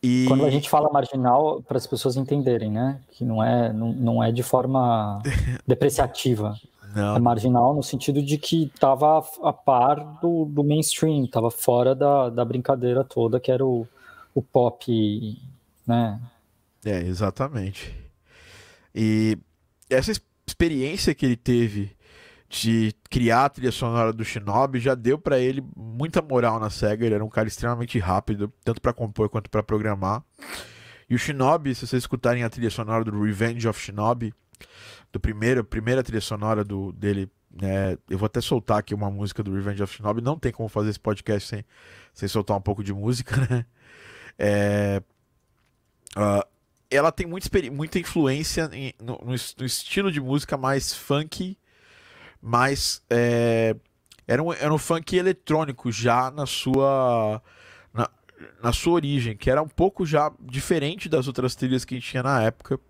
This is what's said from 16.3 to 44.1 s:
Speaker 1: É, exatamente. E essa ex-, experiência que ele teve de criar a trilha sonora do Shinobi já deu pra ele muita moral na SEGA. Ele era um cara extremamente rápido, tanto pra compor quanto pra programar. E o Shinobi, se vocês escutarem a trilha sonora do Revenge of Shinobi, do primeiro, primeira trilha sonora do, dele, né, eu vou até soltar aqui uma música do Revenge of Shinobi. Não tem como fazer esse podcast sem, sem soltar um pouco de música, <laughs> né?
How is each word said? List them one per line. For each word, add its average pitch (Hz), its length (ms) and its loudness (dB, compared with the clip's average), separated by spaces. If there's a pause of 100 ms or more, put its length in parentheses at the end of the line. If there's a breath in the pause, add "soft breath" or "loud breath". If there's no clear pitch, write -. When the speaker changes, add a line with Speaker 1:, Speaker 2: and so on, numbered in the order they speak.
Speaker 1:
É, 98 160 -2
exatamente. 98 960 -4 (1000 soft breath)
E 110 440 2 (500)
essa 131 220 2
ex-, 208 120 -4 (240)
experiência 156 680 0
que - 100 -2
ele 123 120 4
teve 107 600 0 (520 soft breath)
de 113 460 0 (160)
criar 120 360 4
a - 20 2
trilha 127 240 -2
sonora 117 400 0
do 110 120 -6
Shinobi 117 540 -2
já 127 160 2
deu 123 240 0
pra 143 200 2
ele 131 260 0 (120)
muita 123 460 -2
moral 120 380 2
na 107 100 -2
SEGA. 110 340 0
Ele 110 100 2
era 104 100 0
um 104 40 -8
cara 110 200 0
extremamente 120 500 -4
rápido, 101 540 -2 (120)
tanto 113 160 -2
pra 120 120 0
compor 110 360 -2
quanto 107 220 -6
pra 107 140 0
programar. 107 580 -2 (880 loud breath)
E 117 40 2
o 120 40 2
Shinobi, 139 560 0
se 117 120 -10
vocês 123 180 -2
escutarem 120 400 0
a 113 40 -2
trilha 117 220 -2
sonora 113 340 -2
do 104 160 -4
Revenge 113 480 0
of 107 120 -4
Shinobi, 107 520 -2 (800 loud breath)
do - 60 -6
primeiro, 110 460 0
primeira 120 400 -2
trilha 113 160 -4
sonora 107 420 -2
do, 98 300 -6
dele, 98 360 -2 (220)
né, 95 480 -2 (100)
eu 95 80 -4
vou 104 100 -2
até 117 140 -2
soltar 117 380 0
aqui - 160 -6
uma 101 160 -4
música 101 320 -6
do 101 100 -4
Revenge 98 300 -4
of 95 100 -6
Shinobi. 107 280 -4
Não 143 180 -2
tem 127 140 -4
como 113 160 -8
fazer 107 220 -2
esse 104 100 -8
podcast 104 480 -4
sem, 101 160 -10 (500 soft breath)
sem 101 140 -6
soltar 101 280 0
um 98 40 -2
pouco 104 220 -4
de 101 120 -6
música, 113 480 -4
<laughs> 123 80 -2
né? 120 160 -2 (720 loud breath)